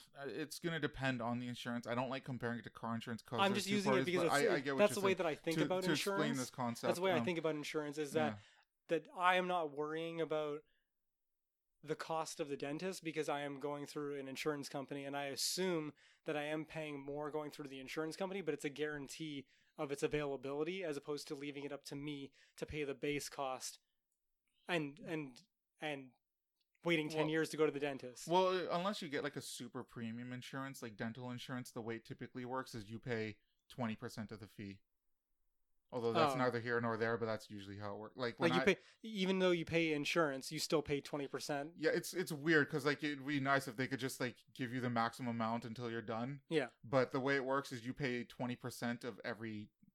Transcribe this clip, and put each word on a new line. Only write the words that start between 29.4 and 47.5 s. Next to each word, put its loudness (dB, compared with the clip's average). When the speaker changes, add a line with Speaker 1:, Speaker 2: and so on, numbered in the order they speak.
Speaker 1:
super -8
premium -6
insurance, -8
like -8
dental -4
insurance, -6
the -6
way -4
it -10
typically -8
works -4
is -8
you -8
pay -2
twenty -2
percent -8
of -10
the -12
fee. -10
Although 2
that's 6
Speaker 2:
Oh. 0
Speaker 1:
neither 2
here 0
nor 0
there, 2
but 0
that's -4
usually -10
how -6
it -8
works. -12
Like, -4
Speaker 2:
Like, 6
Speaker 1:
when 6
Speaker 2:
you 8
Speaker 1:
I 2
Speaker 2:
pay, 6
even 2
though 6
you 4
pay 4
insurance, 2
you -4
still 4
pay 0
twenty -4
percent. -4
Speaker 1:
Yeah, 4
it's, 0
it's -2
weird 6
'cause, 0
like, 2
it'd -2
be 2
nice 4
if -6
they 0
could -2
just, -4
like, 0
give -4
you 0
the 2
maximum 0
amount 0
until -6
you're -2
done. -4
Speaker 2:
Yeah. 2
Speaker 1:
But 4
the 0
way 4
it 4
works 0